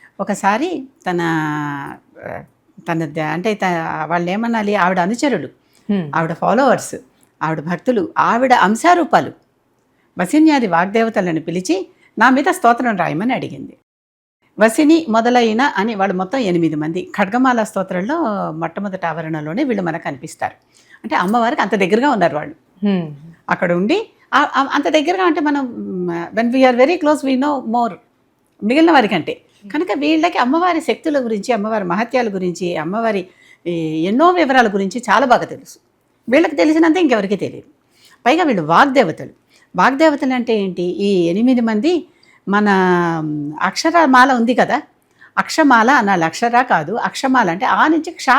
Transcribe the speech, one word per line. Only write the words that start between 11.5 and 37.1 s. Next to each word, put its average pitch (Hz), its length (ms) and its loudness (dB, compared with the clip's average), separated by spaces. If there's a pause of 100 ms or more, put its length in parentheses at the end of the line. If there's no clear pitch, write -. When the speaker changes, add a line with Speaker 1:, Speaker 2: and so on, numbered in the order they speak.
Speaker 1:
నా 226 100 6
మీద 262 220 2
స్తోత్రం 240 460 2
రాయమని 170 360 -2
అడిగింది. 143 440 -10 (840)
వసిని 311 500 4
మొదలైన 233 520 2
అని 233 340 -2
వాళ్ళు 190 200 0
మొత్తం 185 240 -4
ఎనిమిది 170 360 0
మంది. 165 420 -6
ఖడ్గమాల 233 460 0
స్తోత్రంలో 196 520 -4 (360)
మొట్టమొదటి 175 540 -8
ఆవరణలోనే 160 580 -6
వీళ్ళు 220 200 -2
మనకు 165 200 -6
కనిపిస్తారు. 147 500 -10 (500)
అంటే 233 120 -6
అమ్మవారికి 233 460 0
అంత 220 140 -2
దగ్గరగా 208 340 2
ఉన్నారు 175 260 0
వాళ్ళు. 151 200 -8 (300)
Speaker 2:
Hmm. 180 260 -2 (380)
Speaker 1:
అక్కడ 175 240 -2
ఉండి, 240 340 0 (260)
ఆ, 254 60 4 (160)
ఆ, 269 160 0
అంత 285 180 -2
దగ్గరగా 320 340 0
అంటే 339 180 0
మనం, 285 240 -2 (680)
when 226 120 0
we 254 220 0
are 247 60 2
very 277 300 2
close, 285 240 0
we 254 120 0
know 277 240 -2
more 226 280 -2 (680)
మిగిలిన 302 280 4
వారికంటే. 202 500 0 (320)
కనుక 320 140 -4 (100)
వీళ్ళకి 311 400 0
అమ్మవారి 330 440 0
శక్తుల 262 440 -2
గురించి, 220 280 -4
అమ్మవారి 214 300 -2
మహత్యాల 233 440 -2
గురించి, 180 500 -4
అమ్మవారి 202 500 -4 (400)
ఈ 160 380 -4
ఎన్నో 262 260 2
వివరాల 262 360 2
గురించి 196 440 -4
చాలా 226 140 4
బాగా 208 200 4
తెలుసు. - 340 -16 (500)
వీళ్ళకి 285 260 2
తెలిసినంత 320 420 4
ఇంకెవరికీ 220 380 0